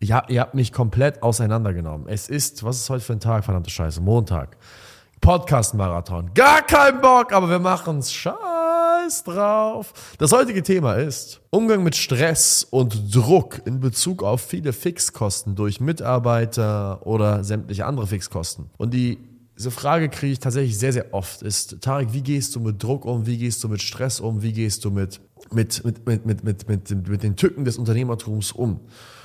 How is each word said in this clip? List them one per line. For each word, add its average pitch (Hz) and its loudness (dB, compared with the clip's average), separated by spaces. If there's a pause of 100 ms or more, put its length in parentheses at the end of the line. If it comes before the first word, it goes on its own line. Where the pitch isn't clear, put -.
Ihr 104 0
habt, 127 0
ihr 123 2
habt - -4
mich 127 0
komplett 127 0
auseinandergenommen. 104 0
Es 101 -6
ist, 139 -6
was 123 -4
ist - -8
heute 127 -2
für 117 -4
ein 104 -4
Tag? 113 0
Verdammte 90 -2
Scheiße, 80 -4
Montag. 92 0 (640)
Podcast-Marathon. 95 2
Gar 285 8
kein 277 6
Bock, 254 6
aber 185 4
wir 180 2
machen's. 170 -2
Scheiß 339 0
drauf. 208 -2 (240)
Das 156 4
heutige 240 4
Thema 151 2
ist 135 -4 (100)
Umgang 214 4
mit 170 2
Stress - 2
und 107 0
Druck 135 4
in 127 -4
Bezug 135 -2
auf 113 0
viele 156 -4
Fixkosten - -4
durch 104 -2
Mitarbeiter 117 0
oder 104 2
sämtliche 104 -4
andere 127 -4
Fixkosten. 87 -8
Und 117 -4
die, 123 0 (400)
diese 120 -6
Frage 151 0
kriege 139 -4
ich 127 -6
tatsächlich 123 -2
sehr, 131 0
sehr 120 -4
oft, 95 -6
ist, - -6
"Tarek, 131 -2
wie 135 -4
gehst 139 -2
du - -6
mit 110 -4
Druck 131 -2
um? 117 -2
Wie 120 -2
gehst 117 -4
du 110 -4
mit 104 -4
Stress - -6
um? 110 -4
Wie 113 -2
gehst 107 -2
du 101 -2
mit, 98 -2 (320)
mit, 110 -2
mit, - -4
mit, 113 -2
mit, 107 -2
mit, 104 -4
mit, 98 -2
mit 101 -2
den 101 0
Tücken 170 0
des 117 -2
Unternehmertums 113 -2
um?" 113 -2 (460)